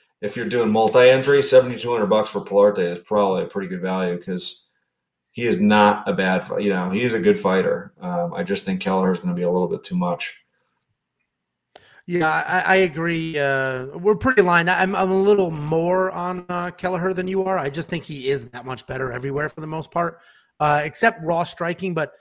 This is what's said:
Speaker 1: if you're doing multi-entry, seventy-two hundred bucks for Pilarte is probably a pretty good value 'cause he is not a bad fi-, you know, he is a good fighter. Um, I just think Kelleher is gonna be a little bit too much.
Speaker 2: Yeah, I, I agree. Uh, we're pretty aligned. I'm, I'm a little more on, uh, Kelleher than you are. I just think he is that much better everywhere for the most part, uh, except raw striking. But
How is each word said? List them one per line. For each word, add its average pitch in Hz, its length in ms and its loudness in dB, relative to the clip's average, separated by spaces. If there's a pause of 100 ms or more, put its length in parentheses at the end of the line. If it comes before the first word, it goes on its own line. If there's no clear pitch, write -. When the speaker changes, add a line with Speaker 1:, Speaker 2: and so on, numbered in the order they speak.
(220)
Speaker 1:
if 104 140 -6
you're 113 120 -6
doing 113 220 0
multi-entry, 131 720 6
seventy-two 123 480 4
hundred 110 160 0
bucks 107 240 2
for 101 100 -4
Pilarte 101 380 4
is 87 220 -2
probably 98 420 0
a 87 40 -6
pretty 95 220 -8
good 90 140 -8
value 92 400 -2
'cause - 400 -8 (680)
he 120 120 -6
is 101 160 0
not 104 480 4
a 101 60 -2
bad 92 280 0
fi-, - 180 -6
you 101 100 0
know, 92 180 -2
he 98 140 -2
is 123 100 0
a 113 80 0
good 98 180 4
fighter. - 600 0
Um, 87 320 -6
I - 100 -6
just 95 220 -4
think 92 160 -4
Kelleher 95 320 0
is 87 60 -2
gonna 90 160 -4
be 87 80 -4
a 87 80 0
little 90 180 0
bit - 140 -6
too - 120 -10
much. 87 500 -6 (1600)
Speaker 2:
Yeah, 160 400 0
I, 180 140 0
I 180 160 2
agree. 165 640 0
Uh, 131 480 -2 (120)
we're 202 160 2
pretty 254 260 2
aligned. 175 300 4
I'm, 185 240 0
I'm 185 160 0
a 190 100 2
little 196 300 4
more 165 640 0
on, 180 360 -8
uh, 175 220 -6
Kelleher 180 420 -4
than 185 140 -4
you 190 180 -2
are. 190 140 0
I 139 100 -2
just 156 220 -8
think 170 140 -6
he 135 240 -8
is 135 180 -2
that 123 180 -16
much 127 220 -10
better 131 260 -6
everywhere 139 360 -6
for - 120 -14
the 156 60 -12
most 156 240 -10
part, 170 300 -4 (400)
uh, 147 240 2
except - 380 -2
raw 165 200 -2
striking. 175 520 -6
But 156 260 -2